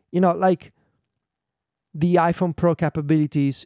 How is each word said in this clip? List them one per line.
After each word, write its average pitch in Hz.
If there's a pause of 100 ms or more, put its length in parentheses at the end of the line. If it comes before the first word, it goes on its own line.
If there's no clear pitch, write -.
(100)
you 175
know, 180
like, 180 (1200)
the 175
iPhone 170
Pro 170
capabilities 147